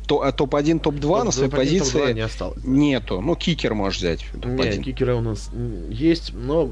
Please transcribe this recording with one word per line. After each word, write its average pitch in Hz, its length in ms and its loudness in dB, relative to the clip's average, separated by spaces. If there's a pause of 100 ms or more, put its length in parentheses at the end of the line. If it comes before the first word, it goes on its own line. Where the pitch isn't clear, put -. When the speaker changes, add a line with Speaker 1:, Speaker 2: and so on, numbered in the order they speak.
Speaker 1:
то-, 143 160 2
а, 135 120 2
топ-один, 147 460 2
топ-два 151 400 2
Speaker 2:
Топ-, 240 80 2
Speaker 1:
на 185 40 2
своей 135 180 2
Speaker 2:
топ-один, 143 300 2
топ-два 139 220 0
Speaker 1:
позиции 127 120 2
Speaker 2:
не 110 80 -2
осталось, 95 400 -6
да. - 80 -6
Speaker 1:
нету. 131 520 2
Ну, 156 140 0
кикер 143 380 0
можешь 98 260 0
взять, 82 340 -2
Speaker 2:
Не, - 80 -10
Speaker 1:
топ-один. 123 420 -2
Speaker 2:
кикеры 123 320 0
у 117 60 0
нас 113 320 -4
н-, 110 360 -6
есть, 156 440 0
но 131 380 -2